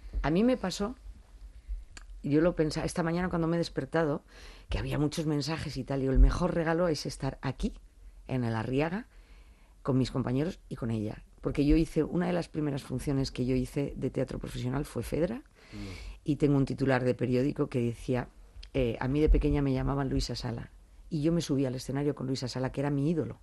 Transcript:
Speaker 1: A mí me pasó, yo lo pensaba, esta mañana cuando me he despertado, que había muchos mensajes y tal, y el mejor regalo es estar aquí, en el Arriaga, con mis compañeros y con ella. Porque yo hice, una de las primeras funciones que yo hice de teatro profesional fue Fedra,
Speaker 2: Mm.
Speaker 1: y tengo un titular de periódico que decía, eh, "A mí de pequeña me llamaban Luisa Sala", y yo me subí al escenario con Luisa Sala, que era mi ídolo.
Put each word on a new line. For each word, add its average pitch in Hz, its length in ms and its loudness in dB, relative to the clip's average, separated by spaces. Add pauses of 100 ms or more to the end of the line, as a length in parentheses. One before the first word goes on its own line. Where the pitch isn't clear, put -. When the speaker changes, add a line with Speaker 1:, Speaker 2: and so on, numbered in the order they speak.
(220)
Speaker 1:
A 143 80 0
mí 175 140 4
me 254 120 4
pasó, 208 400 -4 (1300)
yo 147 180 4
lo 175 140 4
pensaba, 156 300 0
esta 175 180 -2
mañana 175 260 0
cuando 165 180 0
me 165 80 2
he 170 40 2
despertado, 160 600 -2 (480)
que - 80 -2
había 131 220 -2
muchos 147 260 0
mensajes 147 520 -2
y 127 60 -4
tal, 139 200 -2
y 135 40 2
el 131 120 6
mejor 170 340 8
regalo 165 360 2
es 147 160 -2
estar 139 360 -6
aquí, 143 320 -2 (540)
en 127 160 -2
el 113 120 -2
Arriaga, 139 500 -2 (840)
con 131 100 4
mis 127 140 2
compañeros 131 560 0
y - 80 -10
con 113 160 -4
ella. 107 320 -4 (160)
Porque 143 260 0
yo 151 120 8
hice, 156 260 2
una 175 240 0
de 180 60 0
las 170 160 -2
primeras 147 340 -2
funciones 135 480 -2
que 127 140 -2
yo 131 100 2
hice 127 400 -2
de 131 140 -4
teatro - 280 -4
profesional 123 460 -4
fue - 180 -6
Fedra, 180 360 -2 (340)
Speaker 2:
Mm. 107 60 -12 (480)
Speaker 1:
y 147 100 0
tengo 143 220 4
un 135 80 4
titular 127 400 2
de 123 80 4
periódico 131 560 0
que 131 100 -2
decía, 120 480 -2 (460)
eh, 120 260 0
"A 131 80 -2
mí 143 140 2
de 156 80 6
pequeña 147 320 6
me 139 100 2
llamaban 131 380 0
Luisa 131 260 -2
Sala", 117 360 -6 (380)
y 156 120 -2
yo 160 100 2
me 170 80 2
subí 139 260 0
al 123 100 -2
escenario 139 400 -2
con 131 120 -6
Luisa 131 220 -4
Sala, 127 240 -4
que 139 80 -2
era 143 80 0
mi 143 200 0
ídolo. 123 340 -2